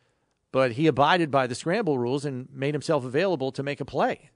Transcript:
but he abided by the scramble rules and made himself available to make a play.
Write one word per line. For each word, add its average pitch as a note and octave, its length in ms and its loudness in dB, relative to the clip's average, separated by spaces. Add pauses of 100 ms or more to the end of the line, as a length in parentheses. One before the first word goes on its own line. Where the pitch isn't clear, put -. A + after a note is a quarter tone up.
(500)
but C3 220 2
he D3 140 0
abided D#3 440 4
by C3 160 2
the A#2+ 80 -6
scramble E3 440 -2
rules B2+ 260 -2
and C3 280 -8
made C3+ 220 -2
himself C#3+ 300 0
available C3+ 480 0
to - 100 -6
make C#3 180 -6
a C#3 40 -8
play. G3 520 -2